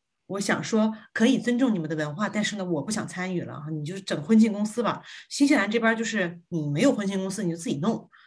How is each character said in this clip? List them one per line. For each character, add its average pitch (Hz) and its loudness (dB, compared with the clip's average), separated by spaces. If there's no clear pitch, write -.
我 196 -6
想 196 0
说 110 2
可 220 2
以 254 4
尊 240 0
重 240 4
你 180 0
们 156 -4
的 165 -4
文 151 -4
化， 202 -2
但 208 -2
是 202 -2
呢， 190 -6
我 165 -2
不 208 -6
想 - -4
参 180 -6
与 165 -2
了 120 -10
哈， 147 -10
你 151 -6
就 175 -6
是 190 -10
整 165 -6
婚 220 6
庆 220 8
公 208 -2
司 226 -2
吧。 190 -2
新 - 2
西 285 6
兰 202 2
这 233 2
边 226 4
儿 226 -2
就 226 -2
是 185 -2
你 151 -2
没 147 2
有 269 6
婚 208 -2
庆 196 -2
公 190 -2
司， 190 -6
你 175 0
就 165 -2
自 247 -8
己 151 -2
弄。 220 -2